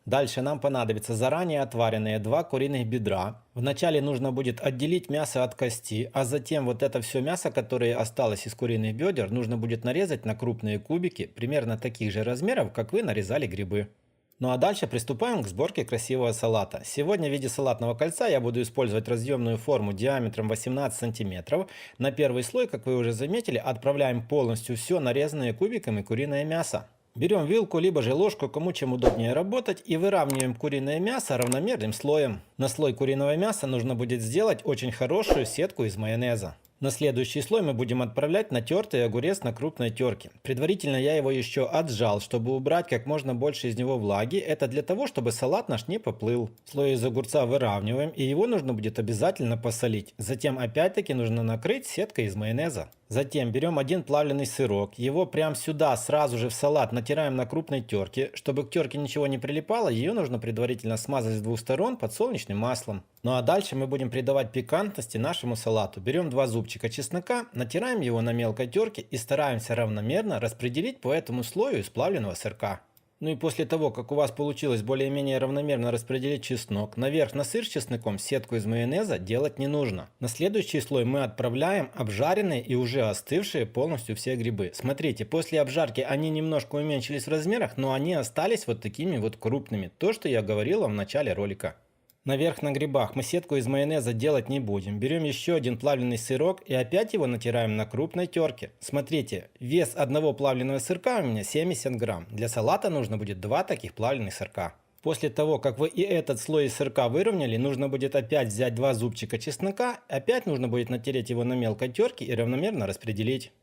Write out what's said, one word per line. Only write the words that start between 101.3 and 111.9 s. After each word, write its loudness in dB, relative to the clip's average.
семьдесят -2
грамм. -2
Для -4
салата 2
нужно -2
будет -6
два 0
таких -6
плавленых -2
сырка. -6
После 0
того, 2
как 0
вы 2
и 0
этот 2
слой 2
из -4
сырка 2
выровняли, 2
нужно 0
будет 0
опять 2
взять 0
два 2
зубчика -4
чеснока, -2
опять 0
нужно 0
будет 0
натереть -2
его 0
на 0
мелкой 0
тёрке 0